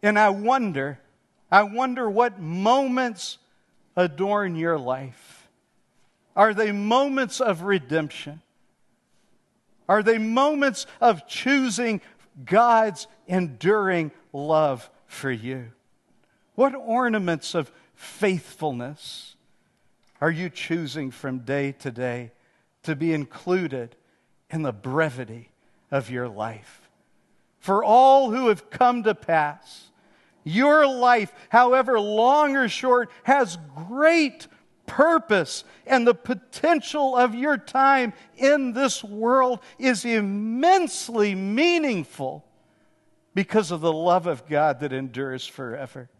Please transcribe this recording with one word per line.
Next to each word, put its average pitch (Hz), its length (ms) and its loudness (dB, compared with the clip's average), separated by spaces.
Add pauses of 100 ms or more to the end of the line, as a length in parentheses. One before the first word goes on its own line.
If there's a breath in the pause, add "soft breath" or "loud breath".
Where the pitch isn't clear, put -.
And 208 120 2
I 214 140 6
wonder, 196 680 -2 (500)
I 202 140 6
wonder 247 440 -4
what 208 300 0
moments 233 1000 -2 (580)
adorn 185 580 0
your 165 240 -2
life. 131 720 -10 (880)
Are 214 180 4
they 214 160 -2
moments 240 720 0
of 196 220 -2
redemption? 156 800 -4 (1500)
Are 202 160 4
they 226 140 2
moments 269 680 0 (140 loud breath)
of 220 260 2
choosing 240 760 -2 (440 soft breath)
God's 220 640 2 (180)
enduring 180 880 0 (200)
love 143 560 0 (200)
for - 240 -6
you? 120 400 -10 (840)
What 269 220 0
ornaments 220 800 -2
of 156 160 -4 (240 soft breath)
faithfulness - 1400 -8 (880)
are 156 100 0
you 170 180 -6
choosing 151 640 -8
from 131 300 -10
day 139 320 -4
to 135 180 -12
day 120 420 -8 (500)
to 156 140 -6
be 160 160 -2
included 151 840 -6 (540)
in 160 120 -6
the 135 100 -4
brevity 123 800 -6 (400)
of 135 200 -4
your 123 180 -6
life? 107 600 -12 (680)
For 196 260 0
all 262 460 6
who 247 180 0
have 208 220 -2
come 247 320 2
to 208 120 0
pass, - 760 -4 (540 soft breath)
your 285 420 4
life, 247 460 2 (160 loud breath)
however 247 520 4
long 254 560 2
or 262 120 0
short, 247 420 0 (140 loud breath)
has 240 340 2 (300)
great 294 580 2 (400 soft breath)
purpose, 302 800 0 (200 soft breath)
and 247 220 2
the 240 80 4
potential 294 1040 -2
of 247 180 2
your 269 220 0
time 262 560 2 (240 loud breath)
in 269 360 2
this 254 300 -2
world 233 560 0 (200 loud breath)
is 240 260 0
immensely 226 1300 0
meaningful 196 1120 -2 (880)
because 190 380 0
of 165 80 -6
the 160 120 0
love 175 360 2
of 139 180 -6
God 147 340 0
that 143 120 -6
endures 131 520 -8
forever. 131 640 -12 (120)